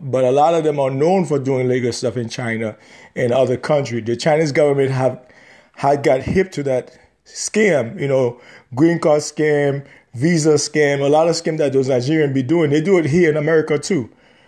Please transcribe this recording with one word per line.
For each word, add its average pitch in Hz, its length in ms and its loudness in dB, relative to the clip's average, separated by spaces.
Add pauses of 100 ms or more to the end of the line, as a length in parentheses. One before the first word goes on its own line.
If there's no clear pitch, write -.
but 131 220 -2
a 127 80 2
lot 151 240 4
of 160 80 0
them 147 160 0
are 135 100 -2
known 160 360 0
for 143 120 -2
doing 127 300 -2
illegal 123 260 0
stuff 120 240 -6
in 117 100 -6
China 113 480 -6 (400)
and 123 160 0
other 123 240 2
countries. 120 480 -2
The 117 140 -4
Chinese 156 340 0
government 139 380 2
have, 131 340 -2 (500)
had 139 280 0
got 135 200 2
hip 190 320 -2
to 143 100 -6
that 127 340 -4 (260)
scam, 143 800 -2
you 139 60 -2
know, 131 340 0 (320)
green 165 240 2
card 151 240 2
scam, 143 640 -2 (300)
visa 156 400 2
scam, 143 460 0
a 143 60 0
lot 156 200 4
of 165 80 0
scam 160 240 -4
that 143 120 0
those 131 160 0
Nigerians 139 460 0
be 135 100 0
doing. 151 280 0
They 151 100 2
do 185 160 2
it 160 80 2
here 160 240 2
in 147 80 0
America, 156 400 0
too. 143 320 -4 (380)